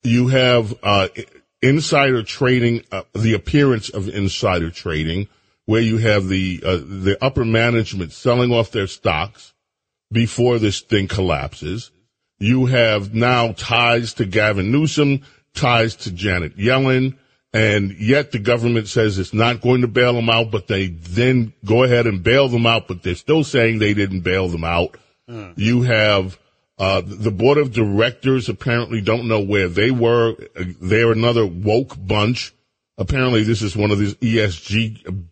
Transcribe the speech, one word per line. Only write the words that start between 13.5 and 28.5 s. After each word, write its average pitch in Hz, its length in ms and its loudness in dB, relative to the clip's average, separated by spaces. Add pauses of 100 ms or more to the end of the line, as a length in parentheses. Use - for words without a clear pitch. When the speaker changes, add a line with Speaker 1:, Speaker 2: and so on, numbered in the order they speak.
Speaker 1:
ties 117 640 0
to 117 100 -2
Gavin 101 480 0
Newsom, 143 500 0 (320)
ties 117 420 0
to - 160 -10
Janet 87 440 -4
Yellen, 131 640 0 (340)
and 104 460 0
yet 131 320 2
the 123 80 -4
government 117 500 0
says 107 300 0
it's 92 160 -6
not 117 260 0
going 123 200 2
to 120 80 2
bail 123 240 2
them 117 180 0
out, 113 200 0
but 104 180 -6
they 98 200 -2
then 110 640 0 (120)
go 113 180 4
ahead 120 240 4
and 98 160 -2
bail 131 260 4
them 117 180 0
out, 113 200 0
but 90 160 -10
they're 90 120 -4
still 156 280 0
saying 113 360 0
they 104 160 2
didn't 98 260 -2
bail 92 280 0
them 82 160 -4
out. 87 320 -2 (300)
Speaker 2:
Hmm. 107 300 -16
Speaker 1:
You 117 260 2
have, 107 560 0 (400)
uh, 95 260 0
the 104 260 -4
board 120 280 2
of 135 140 0
directors 117 760 0
apparently 117 520 -4